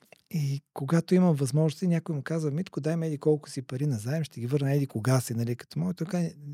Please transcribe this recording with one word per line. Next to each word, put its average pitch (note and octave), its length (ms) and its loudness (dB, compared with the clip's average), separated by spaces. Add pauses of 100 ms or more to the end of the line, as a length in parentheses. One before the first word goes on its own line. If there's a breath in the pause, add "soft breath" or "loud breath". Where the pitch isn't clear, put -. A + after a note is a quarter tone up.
(300)
и C#3 320 -2 (120)
когато E3 400 2
имам F3+ 220 6
възможности, D3 520 2
някой E3 260 0
му C#3 80 -4
казва: D#3+ 280 -2
„Митко, D3+ 300 -4
дай D#3 160 0
ми E3 100 -2
еди D3+ 120 -4
колко D3+ 320 2
си C3+ 120 -6
пари C3 240 -4
назаем, C3+ 380 -2
ще - 160 -10
ги A#2+ 60 -4
върна C#3 260 0
еди C#3+ 140 2
кога B2+ 340 2
си“, B2 140 -4
нали, A#2 220 -2
като - 220 -10
мой. F3 160 -2
Той D#3+ 120 -6
казва: E3+ 240 -2 (240)